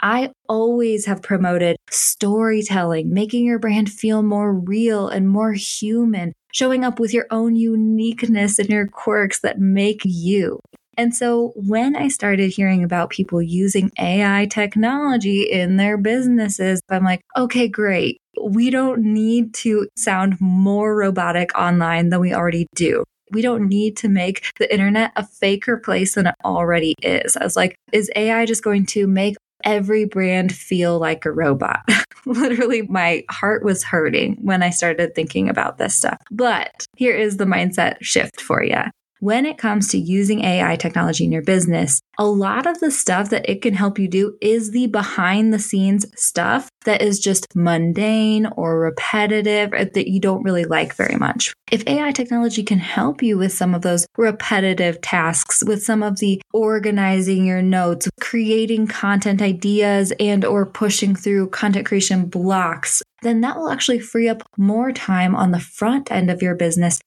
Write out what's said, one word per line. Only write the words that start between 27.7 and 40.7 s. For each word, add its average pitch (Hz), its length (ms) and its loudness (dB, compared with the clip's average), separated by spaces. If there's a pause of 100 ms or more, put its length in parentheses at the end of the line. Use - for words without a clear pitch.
"Is 208 240 0
A 214 140 0
I 226 160 2
just 220 180 -2
going 202 220 2 (120)
to 202 100 2
make 196 300 0 (280)
every 208 400 0
brand 185 480 0
feel 175 460 0
like 160 260 -2
a 160 60 0
robot?" 151 500 0 (240)
<laughs> - 220 -20
Literally, 240 560 0
my 180 480 0
heart - 340 -2
was 190 180 -2
hurting - 600 0
when 185 180 0
I 180 80 2
started 170 460 -2
thinking - 340 -2
about - 300 -2
this - 160 -2
stuff. - 240 -2 (100)
But 220 560 -2 (100)
here 240 200 0
is 214 220 -2
the 202 80 0
mindset 180 560 0
shift - 380 -2
for - 240 -2
ya. - 260 -2 (300)
When 220 260 0
it 302 140 -6
comes 208 300 0
to 190 100 -2
using 196 440 0
A 180 200 2
I 170 140 0